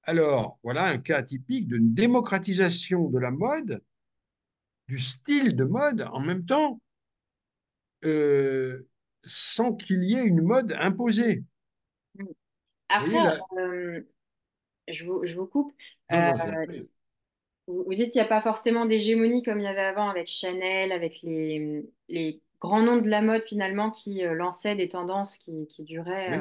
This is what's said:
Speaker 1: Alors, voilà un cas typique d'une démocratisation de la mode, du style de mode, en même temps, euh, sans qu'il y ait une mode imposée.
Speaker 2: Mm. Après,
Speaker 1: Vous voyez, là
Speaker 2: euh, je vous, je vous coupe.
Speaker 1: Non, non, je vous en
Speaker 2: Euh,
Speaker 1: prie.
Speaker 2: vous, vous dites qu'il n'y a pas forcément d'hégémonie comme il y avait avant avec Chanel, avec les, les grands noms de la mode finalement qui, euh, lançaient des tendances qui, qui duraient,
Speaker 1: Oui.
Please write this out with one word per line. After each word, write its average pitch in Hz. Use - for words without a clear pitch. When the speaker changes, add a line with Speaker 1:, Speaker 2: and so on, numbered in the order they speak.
Speaker 1:
Alors, 151
voilà 139
un 147
cas 139
typique 135
d'une 117
démocratisation 190
de 127
la 123
mode, 202
du 131
style 269
de 131
mode, 233
en 131
même 175
temps, 269
euh, 139
sans -
qu'il 185
y 202
ait 254
une 170
mode 220
imposée. 202
Speaker 2:
Mm. 196
Après, 190
Speaker 1:
Vous 190
voyez, 226
là 156
Speaker 2:
euh, 180
je 160
vous, 180
je 170
vous 185
coupe. 285
Speaker 1:
Non, 170
non, 170
je 165
vous 165
en 160
Speaker 2:
Euh, 156
Speaker 1:
prie. -
Speaker 2:
vous, 180
vous 190
dites 233
qu'il 247
n'y 220
a -
pas 214
forcément 226
d'hégémonie 226
comme 208
il 202
y 196
avait 196
avant 196
avec 180
Chanel, 185
avec 170
les, 156
les 160
grands 202
noms 240
de 214
la 214
mode 220
finalement 202
qui, 196
euh, 165
lançaient 180
des 180
tendances 185
qui, 156
qui 156
duraient, 175
Speaker 1:
Oui. 170